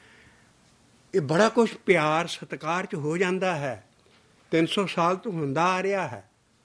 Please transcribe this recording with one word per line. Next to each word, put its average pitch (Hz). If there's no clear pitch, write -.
ਇਹ 190
ਬੜਾ 165
ਕੁਛ 226
ਪਿਆਰ 160
ਸਤਿਕਾਰ 165
ਚ 190
ਹੋ 151
ਜਾਂਦਾ 185
ਹੈ। 139
ਤਿੰਨ 165
ਸੌ 196
ਸਾਲ 175
ਤੋਂ 202
ਹੁੰਦਾ 156
ਆ 185
ਰਿਹਾ 196
ਹੈ 110